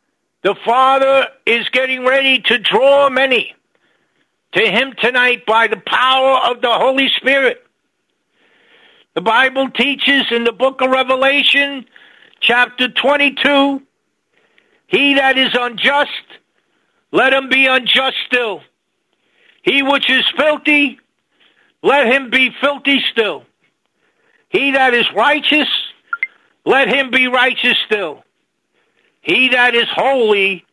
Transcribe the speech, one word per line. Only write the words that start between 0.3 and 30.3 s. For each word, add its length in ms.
The 120
Father 760
is 260
getting 340
ready 360
to 180
draw 500
many 460
to 180
him 240
tonight 520
by 200
the 100
power 600
of 100
the 120
Holy 360
Spirit. 540
The 80
Bible 480
teaches 600
in 140
the 80
book 300
of 80
Revelation, 960
chapter 480
twenty-two, 920
"He 280
that 240
is 160
unjust, 680
let 200
him 160
be 180
unjust 600
still. 360
He 200
which 280
is 160
filthy, 640
let 240
him 220
be 220
filthy 400
still. 360
He 220
that 220
is 180
righteous, 560
let 240
him 220
be 160
righteous 600
still. 360
He 260
that 260
is 140
holy, 840